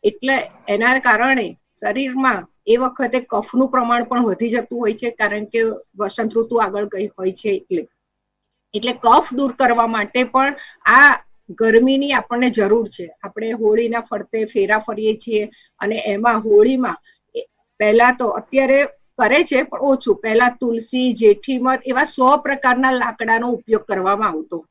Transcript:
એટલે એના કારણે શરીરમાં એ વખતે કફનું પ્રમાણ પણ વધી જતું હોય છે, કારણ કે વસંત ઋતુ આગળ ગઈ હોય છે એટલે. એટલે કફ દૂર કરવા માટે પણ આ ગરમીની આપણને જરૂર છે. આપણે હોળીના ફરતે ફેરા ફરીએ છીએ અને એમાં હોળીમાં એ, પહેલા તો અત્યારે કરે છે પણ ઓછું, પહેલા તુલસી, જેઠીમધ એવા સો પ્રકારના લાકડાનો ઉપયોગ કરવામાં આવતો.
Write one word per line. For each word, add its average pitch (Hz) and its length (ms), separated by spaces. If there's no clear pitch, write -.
એટલે 247 300
એના 233 300
કારણે 247 600
શરીરમાં 247 680
એ 226 100
વખતે 254 440
કફનું 247 480
પ્રમાણ 240 360
પણ 247 200
વધી 220 240
જતું 233 320
હોય 220 120
છે, 233 180
કારણ 214 340
કે 220 140
વસંત 220 360
ઋતુ 226 220
આગળ 202 280
ગઈ 202 220
હોય 185 140
છે 214 160
એટલે. 185 400
એટલે 226 180
કફ 247 420
દૂર 262 180
કરવા 240 340
માટે 226 380
પણ 262 300
આ 262 360
ગરમીની 254 600
આપણને 247 380
જરૂર 214 380
છે. 175 340
આપણે 214 300
હોળીના 226 480
ફરતે 220 440
ફેરા 214 340
ફરીએ 214 380
છીએ 208 340
અને 214 180
એમાં 220 340
હોળીમાં 220 560
એ, - 120
પહેલા 226 400
તો 240 100
અત્યારે 262 560
કરે 247 260
છે 269 180
પણ 311 160
ઓછું, 262 380
પહેલા 226 320
તુલસી, 240 640
જેઠીમધ 240 720
એવા 262 180
સો 277 320
પ્રકારના 262 540
લાકડાનો 240 600
ઉપયોગ 220 320
કરવામાં 202 460
આવતો. 160 420